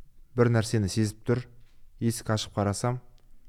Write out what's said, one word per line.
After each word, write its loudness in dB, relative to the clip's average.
Бір 6
нәрсені 2
сезіп -2
тұр. 0
Есік -2
ашып -2
қарасам, 0